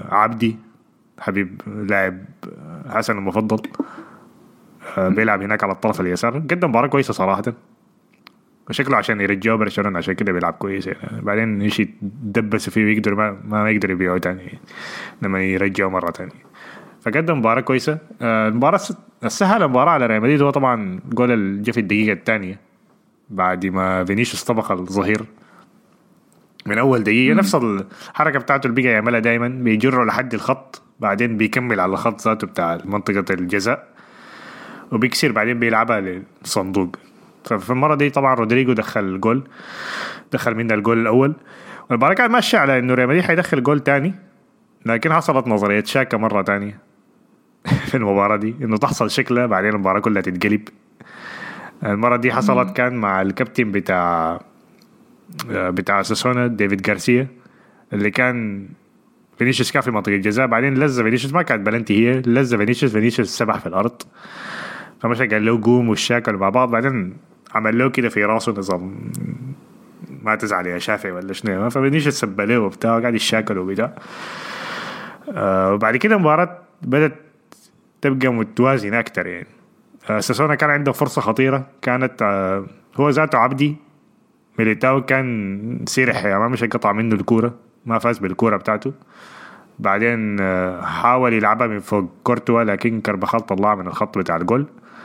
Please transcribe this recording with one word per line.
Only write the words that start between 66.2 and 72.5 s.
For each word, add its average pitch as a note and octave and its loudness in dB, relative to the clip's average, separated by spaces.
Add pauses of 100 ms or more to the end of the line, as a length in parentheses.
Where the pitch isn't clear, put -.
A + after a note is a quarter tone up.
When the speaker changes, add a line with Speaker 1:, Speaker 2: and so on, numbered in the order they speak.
Speaker 1:
مع F#2+ 2
بعض، B2 2
بعدين A#2 -2 (380)
عمل A2 2
له C3 4
كده B2 0
في G#2 0
راسه A2 0
نظام F#2+ -6 (1120)
"ما A2 2
تزعل G2+ -4
يا F2 -6
شافعي" G2+ -4
ولا F#2+ -10
شنو، G2+ -2
ففينيسيوس C#3 0
سب G#2 -4
له A2+ 2